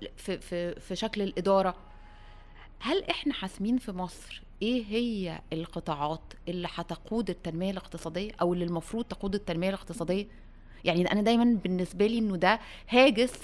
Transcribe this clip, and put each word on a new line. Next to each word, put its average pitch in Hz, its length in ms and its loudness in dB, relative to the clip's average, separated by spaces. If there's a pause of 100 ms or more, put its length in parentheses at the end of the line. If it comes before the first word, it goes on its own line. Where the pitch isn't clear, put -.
(180)
في، 190 220 -6
في، 175 400 -6
في - 160 -8
شكل 214 260 -2
الإدارة. 185 540 4 (1040)
هل 339 240 0
إحنا 294 300 -2
حاسمين 202 440 -2
في 220 140 -6
مصر - 500 -10 (200)
إيه 233 280 2
هي 208 520 -2 (120)
القطاعات 160 800 -4 (140)
اللي 175 280 -4
هتقود 190 540 -4
التنمية 175 420 -2
الاقتصادية، 180 600 -6 (100)
أو 175 120 4
اللي 175 120 0
المفروض 175 400 -4
تقود 196 300 -4
التنمية 175 340 -2
الاقتصادية؟ 180 580 -4 (580)
يعني 175 260 4
أنا 208 100 2
دايمًا 233 420 6
بالنسبة 180 440 2
لي 233 100 0
إنه 208 180 0
ده 185 240 4 (300)
هاجس، 247 440 8 (100)